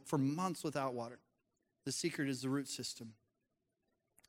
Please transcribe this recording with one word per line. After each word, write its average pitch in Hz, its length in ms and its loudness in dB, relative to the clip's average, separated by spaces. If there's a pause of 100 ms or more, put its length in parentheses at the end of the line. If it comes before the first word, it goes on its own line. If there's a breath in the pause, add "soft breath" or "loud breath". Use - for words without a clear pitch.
for 156 100 2
months 156 480 2
without 135 300 0
water. 120 240 -6 (680)
The 135 80 0
secret 156 380 0
is 127 100 0
the 131 80 0
root 135 200 2
system. 117 440 -6 (1160)